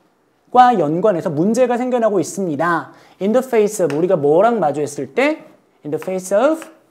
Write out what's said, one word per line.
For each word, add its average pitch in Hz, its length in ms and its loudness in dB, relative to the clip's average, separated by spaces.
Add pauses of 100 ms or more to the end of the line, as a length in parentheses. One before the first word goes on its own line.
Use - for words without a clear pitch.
(800)
연관해서 170 520 0
문제가 220 480 0
생겨나고 233 420 0
있습니다. 165 720 -4 (300)
In 202 100 0
the 254 140 0
face 208 380 0
of, 143 120 -2
우리가 180 200 0
뭐랑 180 440 2
마주했을 143 540 -4
때? 294 300 -2 (400)
In 151 60 -12
the 156 100 -4
face 185 360 -4
of, 311 320 0 (220)